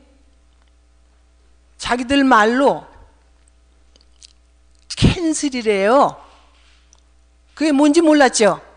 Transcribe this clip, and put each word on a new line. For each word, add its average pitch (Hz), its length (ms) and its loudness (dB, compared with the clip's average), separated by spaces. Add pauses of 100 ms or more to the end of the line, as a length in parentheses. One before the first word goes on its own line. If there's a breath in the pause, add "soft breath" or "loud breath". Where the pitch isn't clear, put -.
(1800)
자기들 254 460 -4
말로 233 640 0 (2000)
캔슬이래요. 247 1300 -2 (1300 soft breath)
그게 302 160 -4
뭔지 294 300 2
몰랐죠. 254 600 2 (160)